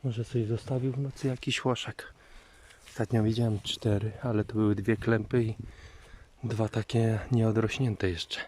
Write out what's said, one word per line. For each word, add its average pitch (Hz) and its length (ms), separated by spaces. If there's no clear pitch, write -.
Może 117 220
coś 117 200
zostawił 127 460
w 127 80
nocy 139 280
jakiś - 380
łoszak. - 480
Ostatnio 110 360
widziałem 110 380
cztery, 107 500
ale 107 200
to 107 100
były 104 220
dwie 107 220
klępy 113 460
i 113 120
dwa 113 260
takie 113 500
nieodrośnięte 110 800
jeszcze - 380